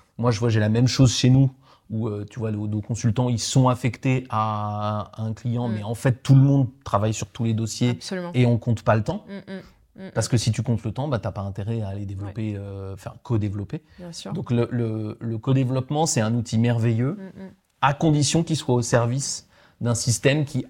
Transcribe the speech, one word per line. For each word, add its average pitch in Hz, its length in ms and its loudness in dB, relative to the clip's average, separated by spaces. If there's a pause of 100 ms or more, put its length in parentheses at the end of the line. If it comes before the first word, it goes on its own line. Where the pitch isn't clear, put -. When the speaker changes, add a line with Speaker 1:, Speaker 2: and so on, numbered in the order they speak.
(200)
Speaker 1:
Moi, 117 100 2
je 107 100 0
vois, 120 100 2
j'ai 110 100 4
la 107 100 4
même 120 180 4
chose 127 280 4
chez 127 160 4
nous, 135 180 6 (400)
où, 110 180 -4
euh, 104 220 -6
tu - 80 -14
vois, 110 140 -4
nos, 107 160 -4
nos 107 140 -2
consultants, 120 480 0
ils 117 100 0
sont 127 300 4
affectés 127 600 -2
à, 104 840 -4
à 110 80 -6
un 110 100 -4
client, 120 340 -4
Speaker 2:
Mm. 113 60 -2
Speaker 1:
mais 107 100 -4
en 113 120 -6
fait, 127 260 0
tout 135 140 6
le 135 60 10
monde 139 260 6 (160)
travaille 107 320 0
sur - 100 -8
tous - 200 -6
les 113 100 0
dossiers 113 360 0
Speaker 2:
Absolument. 175 440 -6
Speaker 1:
et 123 100 4
on 120 140 4
compte - 240 -2
pas 113 120 4
le 113 80 0
temps. 196 240 -6
Speaker 2:
Mm, 196 240 -14
mm, - 540 -16
mm, 185 80 -14
Speaker 1:
Parce 113 140 -2
Speaker 2:
mm. - 20 -8
Speaker 1:
que 127 80 2
si 110 140 0
tu 110 100 -2
comptes 110 220 -2
le 107 80 -4
temps, 139 160 -6
bah, 135 100 -2
t'as 98 140 -4
pas 101 100 -8
intérêt 101 400 -6
à 101 60 -6
aller 101 180 -8
développer, 101 460 -8
Speaker 2:
Ouais. 101 80 -6
Speaker 1:
euh, 98 340 -10
enfin, 110 200 -14 (100)
co-développer. 104 580 -4 (160)
Speaker 2:
Bien 180 140 -14
sûr. 98 220 -12
Speaker 1:
Donc, - 180 -6
le, 120 180 2
le, 110 500 -4
le 113 200 -6
co-développement, 135 640 0
c'est 127 160 0
un 110 140 0
outil 113 240 -2
merveilleux, 120 540 2
Speaker 2:
Mm, 190 320 -14
mm. 185 40 -16 (320)
Speaker 1:
à 139 140 2
condition 151 480 4
qu'il 160 140 -2
soit 123 180 0
au 120 80 2
service 120 600 0 (340)
d'un 117 140 0
système 139 500 2
qui 131 260 -4